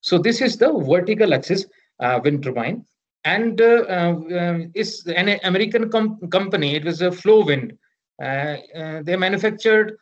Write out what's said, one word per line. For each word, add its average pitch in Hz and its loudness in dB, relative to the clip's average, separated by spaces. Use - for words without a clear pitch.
So - 0
this 226 2
is 254 0
the 277 4
vertical 185 2
axis, 190 -2
uh, 123 0
wind 143 0
turbine. 135 -6
And, 208 0
uh, 233 6
uh, 175 0
um, 170 -2
is 214 -6
an 180 0
American 220 0
com-, 220 -2
company, 170 0
it 151 -4
was 170 -4
a 180 0
Flow 208 4
Wind. 135 -2
Uh, 139 -6
uh, 160 -10
they 170 -2
manufactured 214 0